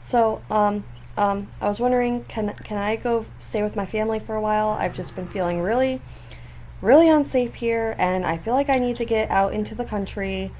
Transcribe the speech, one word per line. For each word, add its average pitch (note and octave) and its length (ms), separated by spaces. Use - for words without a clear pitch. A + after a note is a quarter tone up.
So, A3+ 500
um, G#3 340
um, G3+ 300
I - 80
was G#3 120
wondering, A#3+ 460
can, G#3 280
can G#3+ 140
I G#3 180
go A3+ 300
stay - 240
with G#3 140
my G3+ 100
family A3 340
for G#3+ 160
a G#3+ 60
while? G#3+ 280
I've G3+ 260
just - 200
been F3+ 120
feeling F3 340
really, B3+ 400
really D4+ 280
unsafe C#4 460
here, A3+ 440
and F#3 260
I E3 120
feel A3 160
like C#4 160
I C4+ 100
need B3 180
to A#3+ 80
get A3 240
out G3 240
into G#3+ 220
the A#3 100
country. G3 760